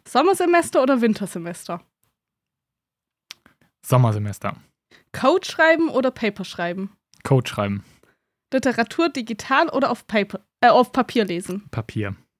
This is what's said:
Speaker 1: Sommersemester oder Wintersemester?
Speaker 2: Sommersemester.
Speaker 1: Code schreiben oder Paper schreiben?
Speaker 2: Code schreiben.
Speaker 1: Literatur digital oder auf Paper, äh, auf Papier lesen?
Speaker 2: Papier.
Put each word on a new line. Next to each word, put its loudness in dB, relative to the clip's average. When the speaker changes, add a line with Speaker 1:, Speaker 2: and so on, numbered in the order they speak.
Speaker 1:
Sommersemester 2
oder 2
Wintersemester? -4
Speaker 2:
Sommersemester. 0
Speaker 1:
Code 0
schreiben 2
oder 0
Paper -6
schreiben? -8
Speaker 2:
Code 2
schreiben. -4
Speaker 1:
Literatur 0
digital -2
oder 0
auf -8
Paper, -2
äh, 8
auf 6
Papier 0
lesen? -8
Speaker 2:
Papier. -6